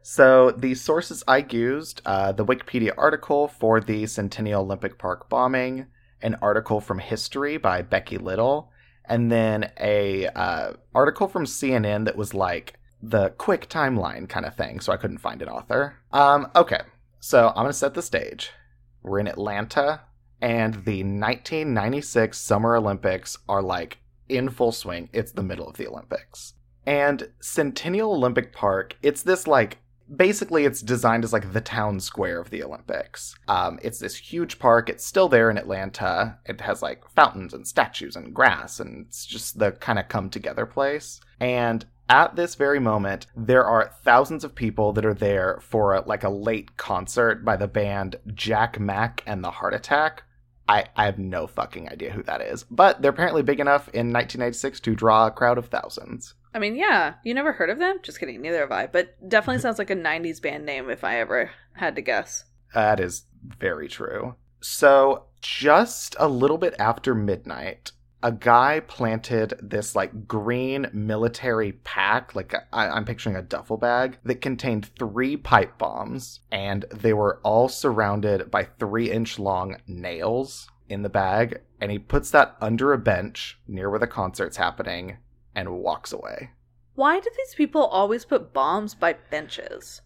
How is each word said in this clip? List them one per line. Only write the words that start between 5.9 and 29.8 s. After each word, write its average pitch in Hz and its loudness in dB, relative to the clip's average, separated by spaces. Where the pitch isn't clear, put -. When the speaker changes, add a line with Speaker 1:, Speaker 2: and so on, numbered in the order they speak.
Speaker 1:
an 113 -2
article 107 2
from 95 -6
History 139 -6
by 92 0
Becky 95 -2
Little, 110 0
and 117 2
then 110 2
a, 101 0
uh, 78 -4
article 156 2
from 175 -4
C 131 -4
N 110 2
N 104 0
that 107 -2
was, 104 -6
like, 90 -4
the 107 2
quick - 0
timeline 104 -2
kind - -6
of - -12
thing, - -6
so - -2
I 92 2
couldn't - -6
find - -8
an - -8
author. 120 -4
Um, 143 6
okay, - 6
so 117 6
I'm 104 0
gonna 139 0
set 139 -2
the 170 -6
stage. - -6
We're 98 -2
in 104 -2
Atlanta, 107 -2
and 110 0
the 98 -2
nineteen 123 -2
ninety-six 113 0
Summer 113 2
Olympics 98 0
are, 98 0
like, 92 -6
in 131 -2
full 120 2
swing. 87 -10
It's 110 -4
the - -6
middle 87 -8
of - -18
the - -8
Olympics. - -12
And 143 0
Centennial 180 -2
Olympic 123 0
Park, 95 -2
it's 143 2
this, 180 2
like, 127 4